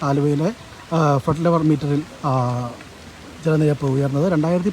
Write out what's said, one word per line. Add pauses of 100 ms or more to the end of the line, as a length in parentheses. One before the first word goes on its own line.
ആലുവയിലെ, (380)
ആ,
ഫ്ലഡ്
ലെവൽ
മീറ്ററിൽ, (220)
ആ, (760)
ജലനിരപ്പ്
ഉയർന്നത്.
രണ്ടായിരത്തി